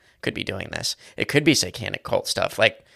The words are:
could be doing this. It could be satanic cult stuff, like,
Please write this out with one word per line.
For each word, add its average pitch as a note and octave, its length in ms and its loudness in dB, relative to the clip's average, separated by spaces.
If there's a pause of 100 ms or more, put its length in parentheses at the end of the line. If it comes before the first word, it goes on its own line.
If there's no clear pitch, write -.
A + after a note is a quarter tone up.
(220)
could - 120 -2
be - 100 -8
doing F#2+ 280 -8
this. - 240 -6 (220)
It - 100 -2
could D3+ 160 2
be D3 100 6
satanic G2 500 -2
cult - 240 0
stuff, - 320 -2
like, - 260 4 (100)